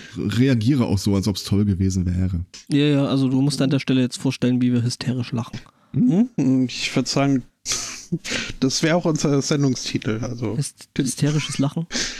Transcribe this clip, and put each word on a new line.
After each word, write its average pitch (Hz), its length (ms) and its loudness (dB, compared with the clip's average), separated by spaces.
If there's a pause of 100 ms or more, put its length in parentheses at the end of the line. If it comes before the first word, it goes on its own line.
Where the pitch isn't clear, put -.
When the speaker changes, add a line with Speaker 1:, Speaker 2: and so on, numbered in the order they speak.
(180)
Speaker 1:
reagiere 120 680 2
auch 98 140 0
so, 101 160 2
als 98 120 0
ob's 101 160 -2
toll 104 220 2
gewesen 92 400 0
wäre. 90 400 0 (240)
Speaker 2:
Ja, 147 160 2
ja, 143 200 4
also 135 240 2
du 131 120 2
musst 143 200 0
an 165 100 2
der 139 80 2
Stelle 131 220 2
jetzt 123 180 -2
vorstellen, 127 420 0
wie 123 100 2
wir 120 120 2
hysterisch 123 480 -4
lachen. - 280 -6 (340)
Speaker 3:
Mhm. 196 360 4 (380)
Ich - 280 -6
würd 131 120 0
sagen, 139 360 2 (220)
<laughs> - 920 -6
das 131 240 0
wär 160 120 4
auch 175 100 0
unser 147 360 2
Sendungstitel, 135 840 0
also. 120 340 -4
Speaker 2:
Hyst-, - 380 -6
hysterisches 151 640 -2
Lachen? 139 300 -2 (320)